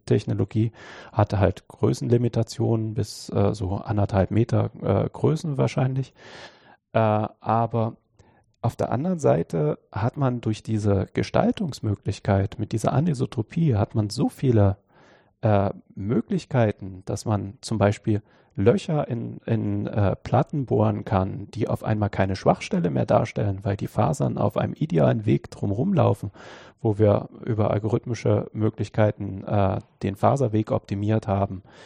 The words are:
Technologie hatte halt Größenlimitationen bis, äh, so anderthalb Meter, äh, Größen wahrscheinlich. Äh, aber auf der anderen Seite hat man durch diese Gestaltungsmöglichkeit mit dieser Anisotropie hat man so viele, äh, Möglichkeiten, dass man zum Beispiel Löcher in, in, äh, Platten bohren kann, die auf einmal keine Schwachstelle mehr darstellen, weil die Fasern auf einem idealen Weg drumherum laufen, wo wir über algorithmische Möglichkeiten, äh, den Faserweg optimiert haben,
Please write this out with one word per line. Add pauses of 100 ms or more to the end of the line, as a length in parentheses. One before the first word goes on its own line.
Technologie (420)
hatte
halt
Größenlimitationen
bis,
äh,
so
anderthalb
Meter, (100)
äh,
Größen
wahrscheinlich. (800)
Äh,
aber (640)
auf
der
anderen
Seite (140)
hat
man
durch
diese
Gestaltungsmöglichkeit
mit
dieser
Anisotropie
hat
man
so
viele, (640)
äh, (260)
Möglichkeiten,
dass
man
zum
Beispiel (340)
Löcher
in,
in,
äh,
Platten
bohren
kann,
die
auf
einmal
keine
Schwachstelle
mehr
darstellen,
weil
die
Fasern
auf
einem
idealen
Weg
drumherum
laufen, (500)
wo
wir (160)
über
algorithmische
Möglichkeiten,
äh, (240)
den
Faserweg
optimiert
haben, (220)